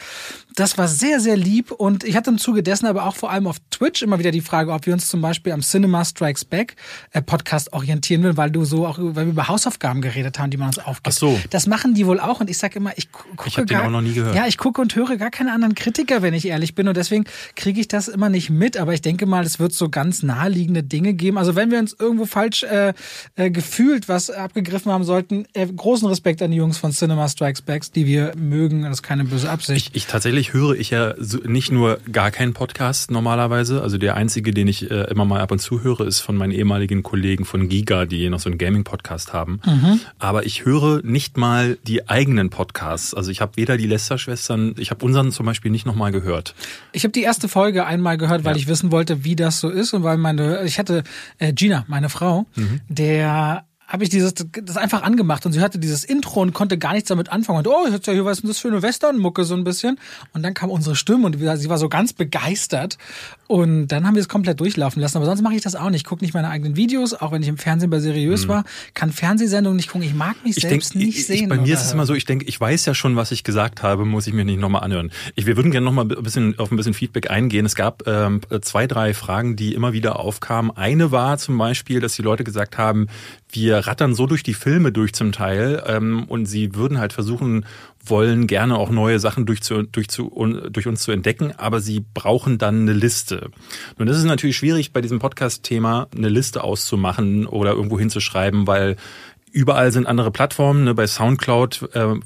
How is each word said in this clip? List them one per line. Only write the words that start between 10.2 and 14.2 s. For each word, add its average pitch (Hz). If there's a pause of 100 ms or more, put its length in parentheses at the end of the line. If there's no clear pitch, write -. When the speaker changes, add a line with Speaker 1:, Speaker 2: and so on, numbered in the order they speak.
Speaker 1:
haben, 143
die 135
man 135
uns 131
aufgibt. -
Speaker 2:
Ach 143
so. 135 (100)
Speaker 1:
Das 185
machen 220
die 202
wohl 185
auch 240
und 202
ich 175
sag -
immer, 202
ich -
gu-, - (140)
gucke -
Speaker 2:
Ich -
hab 240
den 147
Speaker 1:
gar 113
Speaker 2:
auch 117
noch 117
nie 117
gehört. 113